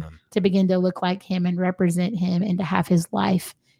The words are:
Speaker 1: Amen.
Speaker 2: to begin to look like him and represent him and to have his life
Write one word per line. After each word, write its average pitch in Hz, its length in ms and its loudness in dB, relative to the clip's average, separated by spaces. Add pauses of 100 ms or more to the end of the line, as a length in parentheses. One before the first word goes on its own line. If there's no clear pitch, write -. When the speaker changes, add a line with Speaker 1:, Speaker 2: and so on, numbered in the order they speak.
Speaker 1:
Amen. 80 160 -18 (120)
Speaker 2:
to 208 100 -2
begin 190 280 4
to 185 100 2
look 180 220 -2
like 185 200 -2
him 180 240 -2
and 180 140 -2
represent 180 580 0
him 180 240 0
and 190 160 -2
to 180 60 -2
have 180 240 -2
his 170 240 2
life 190 420 -2 (260)